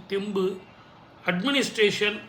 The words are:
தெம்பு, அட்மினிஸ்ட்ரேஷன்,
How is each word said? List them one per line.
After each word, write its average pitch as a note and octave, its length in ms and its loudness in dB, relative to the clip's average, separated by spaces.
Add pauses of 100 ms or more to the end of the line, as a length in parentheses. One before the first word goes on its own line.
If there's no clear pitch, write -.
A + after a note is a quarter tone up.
தெம்பு, G3 380 -2 (800)
அட்மினிஸ்ட்ரேஷன், G#3 920 2 (120)